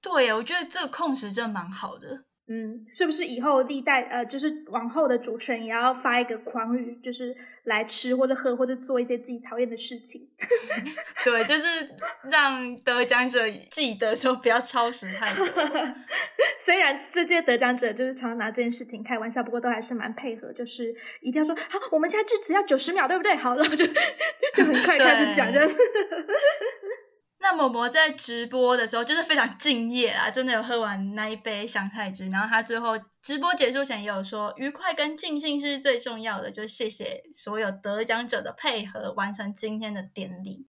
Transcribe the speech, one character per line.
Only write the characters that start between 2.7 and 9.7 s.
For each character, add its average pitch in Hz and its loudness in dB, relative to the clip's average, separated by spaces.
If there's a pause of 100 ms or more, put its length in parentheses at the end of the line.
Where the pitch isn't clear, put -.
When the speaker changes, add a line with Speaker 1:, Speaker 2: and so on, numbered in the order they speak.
Speaker 2:
是 359 0
不 311 0
是 330 -2
以 247 -6
后 269 4
历 277 -2
代， 262 2
呃， 240 -4
就 269 -8
是 302 0 (200)
往 233 -4
后 294 2
的 247 4
主 233 -4
持 254 -8
人 226 -4
也 226 -8
要 240 2
发 247 2
一 247 2
个 240 -4
狂 233 -4
语， 240 -6
就 247 -6
是 247 -8 (300)
来 220 0
吃 254 0
或 262 4
者 262 2
喝 254 0
或 254 2
者 262 -4
做 254 -2
一 247 2
些 247 -2
自 240 -14
己 240 -10
讨 233 -10
厌 247 0
的 226 -10